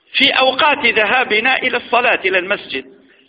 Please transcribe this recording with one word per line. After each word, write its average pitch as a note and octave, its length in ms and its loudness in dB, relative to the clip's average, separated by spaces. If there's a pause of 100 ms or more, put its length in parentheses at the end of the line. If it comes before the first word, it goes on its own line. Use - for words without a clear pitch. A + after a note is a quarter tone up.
(140)
في C#4 160 2 (100)
أوقات C4+ 460 2
ذهابنا A3 720 0
إلى B3 200 -2
الصلاة A#3+ 480 0
إلى F#3 140 0
المسجد F3+ 460 -6 (440)